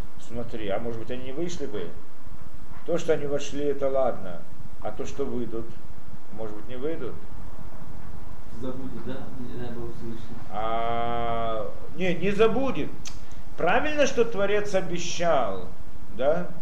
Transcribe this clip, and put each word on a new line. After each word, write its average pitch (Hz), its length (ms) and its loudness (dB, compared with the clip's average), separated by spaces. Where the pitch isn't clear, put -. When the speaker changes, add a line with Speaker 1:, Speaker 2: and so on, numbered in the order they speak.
Speaker 1:
смотри, 117 420 0
а 98 100 0
может 117 200 0
быть 110 120 0
они 127 140 -2
не 131 60 -2
вышли 160 340 0
бы? 104 220 0
То, 170 120 2
что 160 160 2
они 147 120 0
вошли, 143 400 0
это 135 240 0
ладно. 113 520 0
А 104 100 0
то, 131 140 0
что - 200 0
выйдут, 117 400 0
может 110 220 0
быть, 104 120 0
не 123 80 0
выйдут? 135 380 0
Speaker 2:
Забудет, 127 440 0
да? 127 120 0
Не, 123 140 0
не 120 180 0
было 117 180 0
слышно. 113 360 0
Speaker 1:
А, 117 1200 0
не, 170 200 0
не 160 160 0
забудет. 208 580 0
Правильно, 277 480 0
что 240 180 0
Творец 202 500 0
обещал, 160 960 0
да? 160 300 0